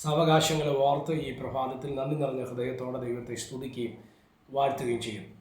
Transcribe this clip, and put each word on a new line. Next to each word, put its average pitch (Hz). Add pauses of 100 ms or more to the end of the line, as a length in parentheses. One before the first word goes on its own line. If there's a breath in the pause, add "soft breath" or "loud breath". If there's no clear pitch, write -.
സാവകാശങ്ങളെ 156
ഓർത്ത് 139
ഈ 135 (100)
പ്രഭാതത്തിൽ 131
നന്ദി 135
നിറഞ്ഞ 131
ഹൃദയത്തോടെ 127
ദൈവത്തെ 120
സ്തുതിക്കുകയും 120 (560 loud breath)
വാഴ്ത്തുകയും 131
ചെയ്യും. 104 (140)